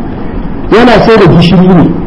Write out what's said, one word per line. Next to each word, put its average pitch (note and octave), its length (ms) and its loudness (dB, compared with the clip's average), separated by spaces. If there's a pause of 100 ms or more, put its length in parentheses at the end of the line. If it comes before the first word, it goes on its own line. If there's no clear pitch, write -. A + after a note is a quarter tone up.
(640)
Yana A#3 340 2
sai A3+ 180 2
da G3 80 2
gishiri F3+ 420 2
ne. F3 180 2 (220)